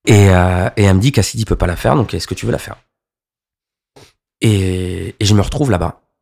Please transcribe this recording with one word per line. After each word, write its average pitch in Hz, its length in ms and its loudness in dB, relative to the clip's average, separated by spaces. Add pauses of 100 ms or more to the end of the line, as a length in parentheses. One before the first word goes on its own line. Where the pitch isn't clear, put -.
Et, 101 220 6
euh, 90 460 2
et 104 80 2
elle 98 100 4
me 95 60 2
dit, « 131 120 2
Cassidy 113 320 -2
peut - 120 -2
pas 90 100 -2
la 87 80 -2
faire, 120 220 -2
donc 120 180 -2
est-ce 87 140 -8
que - 60 -8
tu 110 120 -8
veux 113 60 -4
la - 60 -6
faire ? » - 180 -16 (1600)
Et, 92 800 -2
et 110 60 -4
je 104 100 2
me 104 60 2
retrouve 139 320 -2
là-bas, 85 280 -4 (220)